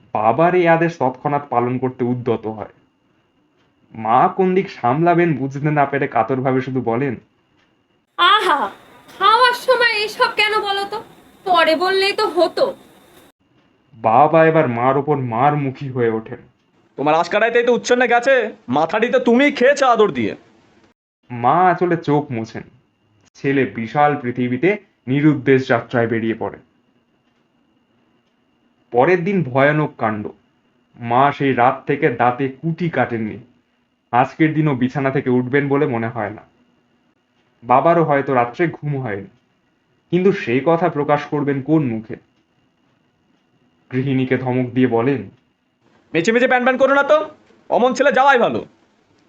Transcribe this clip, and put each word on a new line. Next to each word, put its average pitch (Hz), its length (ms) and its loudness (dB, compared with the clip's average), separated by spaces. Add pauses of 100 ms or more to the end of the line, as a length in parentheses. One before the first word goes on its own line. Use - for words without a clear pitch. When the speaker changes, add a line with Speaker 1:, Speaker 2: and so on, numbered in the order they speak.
(140)
Speaker 1:
বাবার 127 420 2
এই 175 120 2
আদেশ 165 320 2
তৎক্ষণাৎ 139 500 -4
পালন 123 280 -2
করতে 127 260 -4
উদ্যত 120 440 -2
হয়। 110 260 -10 (1200)
মা 117 320 2
কোন 185 280 0
দিক 190 140 -2
সামলাবেন 170 640 0
বুঝতে 135 380 -4
না 147 140 2
পেরে 139 220 -2
কাতরভাবে 131 540 -2
শুধু 131 200 -4
বলেন, 117 340 -2 (1000)
Speaker 2:
"আহা, 349 540 0 (480)
খাওয়ার 466 340 4
সময় 480 400 0
এইসব 427 420 -2
কেন 427 260 0
বলো 392 300 -4
তো? 427 120 -10 (400)
পরে 320 320 2
বললেই 381 380 0
তো - 140 -2
হতো।" 320 480 -2 (1200)
Speaker 1:
বাবা 151 520 4
এবার 160 220 4
মার 123 300 0
ওপর 147 200 0
মারমুখী 135 720 -2
হয়ে 120 200 -2
ওঠেন। 110 280 -6 (600)
Speaker 3:
তোমার 151 180 0
আশকারাইতেই 226 500 0
তো 240 80 2
উচ্ছন্নে 247 340 0
গেছে, 240 480 0 (140)
মাথাটি 165 400 0
তো 254 100 0
তুমিই 254 320 4
খেয়েছো 277 360 2
আদর 214 240 4
দিয়ে। 127 240 -6 (960)
Speaker 1:
মা 135 380 2
আঁচলে 175 280 0
চোখ 147 340 -2
মোছেন। 110 320 -8 (720)
ছেলে 139 300 0
বিশাল 143 560 0
পৃথিবীতে 123 560 -2 (300)
নিরুদ্দেশ 131 600 2
যাত্রায় 117 400 0
বেরিয়ে 113 260 -2
পড়ে। - 240 -8 (2250)
পরের 165 320 2
দিন 196 200 0
ভয়ানক 143 540 0
কাণ্ড। 107 300 -4 (720)
মা 123 320 0
সেই 135 220 -2
রাত 123 340 2
থেকে 147 220 0
দাঁতে 127 380 0
কুটি 160 420 -6
কাটেননি। 113 480 -4 (760)
আজকের 139 420 0
দিনও 151 220 0
বিছানা 135 360 -2
থেকে 131 180 -2
উঠবেন 127 380 0
বলে 139 200 0
মনে 117 200 -4
হয় 113 220 -6
না। 104 120 -14 (1200)
বাবারও 151 400 2
হয়তো 143 300 0
রাত্রে 123 340 0
ঘুম 147 300 -6
হয়নি, 101 300 -8 (840)
কিন্তু 185 200 4
সেই 135 340 -2
কথা 165 240 2
প্রকাশ 143 360 -2
করবেন 143 360 -2
কোন 151 220 0
মুখে? 110 320 -6 (1800)
গৃহিণীকে 131 460 -2
ধমক 127 320 -4
দিয়ে 127 180 2
বলেন, 113 420 -2 (840)
Speaker 3:
"মেচে 165 180 0
মেচে 247 160 2
প্যান 247 160 0
প্যান 254 140 2
করো 269 160 2
না 277 100 4
তো, 277 260 2 (400)
অমন 247 240 2
ছেলে 269 180 0
যাওয়াই 269 280 4
ভালো।" 135 260 -2 (640)